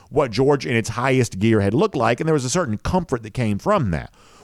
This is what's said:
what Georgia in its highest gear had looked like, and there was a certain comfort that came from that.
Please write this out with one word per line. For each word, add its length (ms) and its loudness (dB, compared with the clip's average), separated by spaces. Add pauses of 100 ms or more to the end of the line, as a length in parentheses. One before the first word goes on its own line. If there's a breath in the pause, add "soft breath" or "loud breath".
what 220 0
Georgia 380 0
in 80 0
its 120 -2
highest 480 0
gear 220 4
had 140 2
looked 240 0
like, 240 0
and 80 -2
there 40 2
was 120 0
a 40 -4
certain 280 -2
comfort 460 -2
that 100 -14
came 240 -2
from 340 0
that. 220 -6 (300 soft breath)